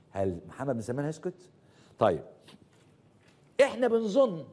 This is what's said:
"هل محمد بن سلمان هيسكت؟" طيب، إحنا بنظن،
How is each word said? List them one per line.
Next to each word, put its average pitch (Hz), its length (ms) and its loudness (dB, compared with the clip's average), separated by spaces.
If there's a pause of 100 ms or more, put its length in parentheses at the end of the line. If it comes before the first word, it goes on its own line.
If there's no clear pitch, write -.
(100)
"هل 95 380 -4
محمد 135 260 -6
بن 117 60 -4
سلمان 123 240 -6
هيسكت؟" 156 460 -10 (480)
طيب، 92 240 4 (1400)
إحنا 247 260 2
بنظن، 226 640 2